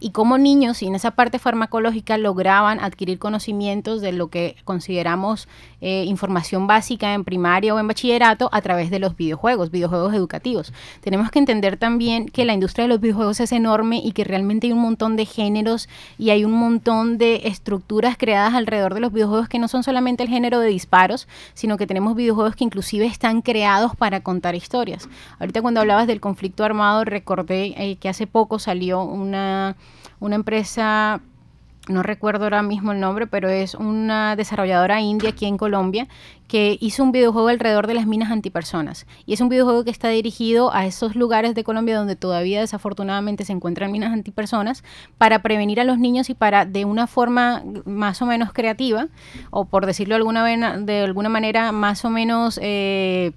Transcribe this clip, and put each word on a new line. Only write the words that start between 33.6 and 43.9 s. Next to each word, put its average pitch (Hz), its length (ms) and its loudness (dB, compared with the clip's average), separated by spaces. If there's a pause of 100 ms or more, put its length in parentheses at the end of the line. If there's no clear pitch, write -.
una 214 600 -2
desarrolladora 202 640 2
india 214 300 0
aquí 214 160 -6
en 202 120 -2
Colombia 202 500 -2 (400)
que 208 340 2
hizo 226 220 0
un 262 80 4
videojuego 233 380 4
alrededor 226 360 2
de 220 80 -2
las 233 140 0
minas 220 240 0
antipersonas. 175 760 -6 (220)
Y 196 60 -2
es 214 80 -2
un 247 80 4
videojuego 247 340 4
que 233 80 -4
está - 180 -4
dirigido 226 640 2
a 190 140 0
esos 208 280 -4
lugares 233 380 2
de 220 100 -4
Colombia 220 360 0
donde 202 160 -2
todavía 185 460 -2
desafortunadamente 202 840 -4
se 196 80 -6
encuentran 180 380 -4